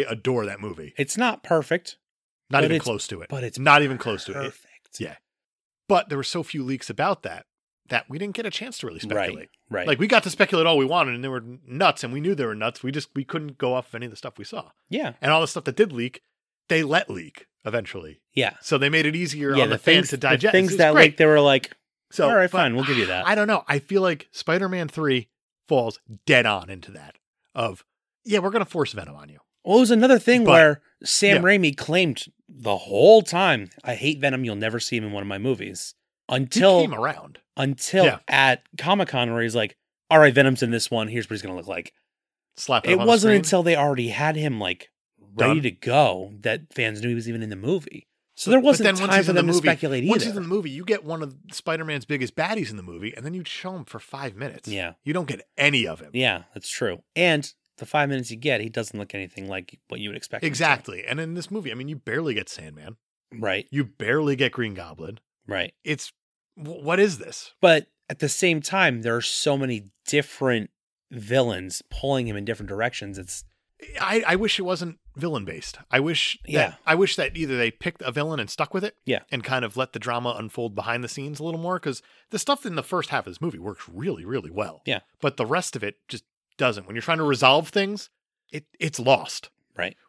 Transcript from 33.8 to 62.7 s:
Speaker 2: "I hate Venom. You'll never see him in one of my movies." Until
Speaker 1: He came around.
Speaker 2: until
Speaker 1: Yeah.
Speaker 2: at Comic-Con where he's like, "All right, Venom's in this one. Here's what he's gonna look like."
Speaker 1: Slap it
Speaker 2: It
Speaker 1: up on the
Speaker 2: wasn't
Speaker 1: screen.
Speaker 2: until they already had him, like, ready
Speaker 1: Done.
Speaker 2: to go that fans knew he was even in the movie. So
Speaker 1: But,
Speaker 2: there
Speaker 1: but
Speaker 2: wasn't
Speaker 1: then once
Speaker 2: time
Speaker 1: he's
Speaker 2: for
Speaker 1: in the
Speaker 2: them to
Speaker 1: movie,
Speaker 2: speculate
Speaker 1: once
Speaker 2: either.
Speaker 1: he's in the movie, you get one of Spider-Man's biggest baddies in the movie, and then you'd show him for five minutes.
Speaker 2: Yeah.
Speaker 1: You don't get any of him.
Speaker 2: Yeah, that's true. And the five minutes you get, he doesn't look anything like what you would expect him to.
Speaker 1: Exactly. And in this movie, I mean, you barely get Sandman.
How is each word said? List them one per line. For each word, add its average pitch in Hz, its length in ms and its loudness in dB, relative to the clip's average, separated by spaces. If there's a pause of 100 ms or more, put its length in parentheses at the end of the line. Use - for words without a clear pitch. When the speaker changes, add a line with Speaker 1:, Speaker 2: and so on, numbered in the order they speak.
Speaker 2:
"I 123 100 -4
hate 147 260 -2
Venom. 131 240 0
You'll 110 120 -4
never 110 240 -4
see - 160 -6
him 110 80 -4
in 104 80 -8
one 101 100 -8
of 101 60 -8
my 98 100 -8
movies." 101 560 -6 (340)
Until 180 520 4
Speaker 1:
He 160 60 6
came 160 80 -4
around. 123 440 -6 (180)
Speaker 2:
until 139 500 2
Speaker 1:
Yeah. 135 120 2 (100)
Speaker 2:
at 135 340 4 (160)
Comic-Con 147 540 -2
where 117 100 -2
he's 113 140 -4
like, 107 200 -2 (340)
"All 160 80 10
right, 147 160 10
Venom's 131 280 6
in 117 80 0
this 117 200 -2
one. 110 180 -2
Here's 113 200 -6
what 110 60 -6
he's 95 80 -10
gonna 92 140 -10
look 85 120 -12
like." 87 240 -10 (640)
Speaker 1:
Slap - 300 0
it - 40 2
Speaker 2:
It 180 40 6
Speaker 1:
up 185 60 2
on 202 60 2
the - 40 6
Speaker 2:
wasn't 220 200 6
Speaker 1:
screen. 208 100 8
Speaker 2:
until 175 220 2
they 165 140 4
already 139 320 0
had 147 280 -2
him, 147 220 -2
like, 92 320 -6 (440)
ready 113 200 2
Speaker 1:
Done. 156 80 0
Speaker 2:
to 120 80 -2
go 104 720 0
that 113 320 -4
fans 110 280 -4
knew 117 100 -4
he 120 40 -2
was 117 140 -6
even 117 140 -6
in 107 80 -8
the 101 60 -10
movie. 147 500 -6 (300)
So - 140 -4
Speaker 1:
But, - 20 8
Speaker 2:
there 262 80 10
Speaker 1:
but 247 60 4
Speaker 2:
wasn't 247 180 6
Speaker 1:
then 196 100 6
once 185 60 -4 (100)
Speaker 2:
time 196 80 6
Speaker 1:
he's 180 80 4
Speaker 2:
for 180 60 2
Speaker 1:
in - 20 4
the 175 80 6
Speaker 2:
them 170 60 2
to 170 40 2
Speaker 1:
movie, 175 160 4
Speaker 2:
speculate 135 400 0
Speaker 1:
once 226 140 4
Speaker 2:
either. 226 80 -2
Speaker 1:
he's 202 80 -6
in 185 60 -6
the 165 40 -10
movie, 180 220 -2
you 151 140 -12
get 190 200 -2
one 160 180 -8
of 139 140 -12 (160)
Spider-Man's 156 540 -6
biggest 131 280 -4
baddies 170 360 -4
in 107 80 -12
the 92 40 -12
movie, 90 320 -10
and 120 120 -12
then 165 80 -8
you'd 180 140 -10
show 185 280 -12
him 147 80 -12
for - 140 -16
five 135 360 -12
minutes. 120 340 -12
Speaker 2:
Yeah. 90 260 -6 (100)
Speaker 1:
You 143 80 -6
don't 175 160 -4
get - 180 -10 (120)
any 143 280 2
of 80 140 -8
him. - 140 -20
Speaker 2:
Yeah, 117 300 -2 (100)
that's - 160 -14
true. 95 320 -6 (120)
And 165 380 0 (240)
the - 100 -16
five 147 220 0
minutes 127 220 -4
you 113 80 -12
get, 123 240 -2
he 113 80 -8
doesn't 113 280 -8
look 101 160 -12
anything 98 340 -12
like 95 300 -12 (100)
what 120 120 -12
you 104 80 -10
would 104 80 -12
expect - 260 -12
him 165 40 -6
to. 156 40 -2
Speaker 1:
Exactly. 131 560 -2
And 135 140 -6
in 165 140 -10
this 175 160 -10
movie, 185 200 -10
I 110 40 -10
mean, 131 140 -12
you 151 80 -10
barely 135 380 -4
get 101 140 -6
Sandman. 78 480 -18 (360)